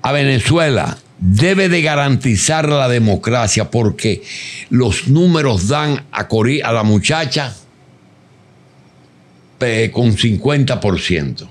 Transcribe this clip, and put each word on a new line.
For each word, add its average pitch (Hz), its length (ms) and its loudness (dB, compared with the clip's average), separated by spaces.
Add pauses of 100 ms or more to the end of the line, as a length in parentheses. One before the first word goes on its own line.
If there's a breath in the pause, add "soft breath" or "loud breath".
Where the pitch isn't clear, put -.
A 131 100 -2
Venezuela 139 840 2 (200)
debe 175 500 2
de 175 140 2
garantizar 143 840 0
la 143 200 2
democracia 110 800 0
porque 113 520 -2 (480 loud breath)
los 120 380 0
números 143 600 2
dan 147 420 -2
a - 180 -6
Cori-, 117 360 0
a 117 80 -2
la 113 100 0
muchacha, 131 720 0 (2000)
eh, 113 320 0
con 113 260 2
cincuenta 127 600 0
por 90 200 0
ciento 71 500 -4